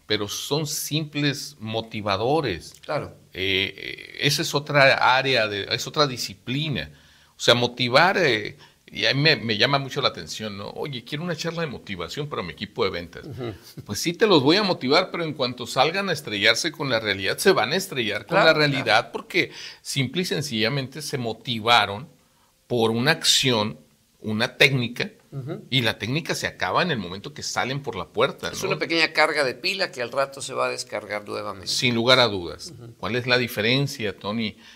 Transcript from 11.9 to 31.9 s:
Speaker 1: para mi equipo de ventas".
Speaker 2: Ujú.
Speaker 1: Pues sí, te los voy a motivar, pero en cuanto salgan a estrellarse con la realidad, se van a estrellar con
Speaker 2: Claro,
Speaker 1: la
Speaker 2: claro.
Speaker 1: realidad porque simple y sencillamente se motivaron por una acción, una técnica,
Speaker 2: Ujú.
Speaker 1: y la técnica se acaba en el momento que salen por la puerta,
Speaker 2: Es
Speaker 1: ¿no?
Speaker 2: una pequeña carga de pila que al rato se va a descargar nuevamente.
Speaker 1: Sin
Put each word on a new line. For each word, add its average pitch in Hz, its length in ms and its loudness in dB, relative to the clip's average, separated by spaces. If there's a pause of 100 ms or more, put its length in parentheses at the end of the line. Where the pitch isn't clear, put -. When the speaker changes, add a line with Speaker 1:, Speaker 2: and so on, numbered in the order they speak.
Speaker 1:
para 117 140 -6
mi 85 100 -8
equipo 107 320 -4
de 95 60 2
ventas". 85 360 -8
Speaker 2:
Ujú. 120 280 -8 (320)
Speaker 1:
Pues 104 140 -6
sí, 170 120 -2
te 214 140 2
los 170 160 6
voy 156 160 6
a 220 40 2
motivar, 175 480 2
pero 170 140 -4
en 151 80 -4
cuanto 123 340 -4
salgan 170 440 0
a - 20 -2
estrellarse 113 580 2
con 139 200 -6
la 113 100 2
realidad, 98 380 0
se 190 140 6
van 123 200 2
a 180 40 0
estrellar 120 500 -4
con 175 100 -2
Speaker 2:
Claro, 196 120 6
Speaker 1:
la 156 60 8
Speaker 2:
claro. 151 40 2 (120)
Speaker 1:
realidad 117 420 2
porque - 380 -2 (300)
simple 139 420 -2
y - 40 -2
sencillamente 131 760 -2
se 147 160 -6
motivaron 113 920 2 (600)
por 113 240 2
una 120 220 2
acción, 123 640 2 (420)
una 110 380 -2
técnica, 131 520 2 (220)
Speaker 2:
Ujú. 139 380 -10
Speaker 1:
y 127 100 2
la 110 180 0
técnica 151 360 -4
se - 120 -4
acaba 98 360 -2
en 180 80 -2
el 127 80 -2
momento 92 340 -10
que 98 100 -14
salen 123 400 -4
por 104 140 -8
la 87 120 -6
puerta, 110 440 -2
Speaker 2:
Es - 100 -6
Speaker 1:
¿no? 190 60 -2
Speaker 2:
una 156 100 -2
pequeña 160 360 0
carga 151 280 4
de 123 120 0
pila 190 360 -4
que 123 120 -8
al 117 100 -4
rato 135 300 -2
se 135 100 -10
va 123 140 0
a - 20 -2
descargar 104 580 -6
nuevamente. 104 420 -8
Speaker 1:
Sin 123 260 0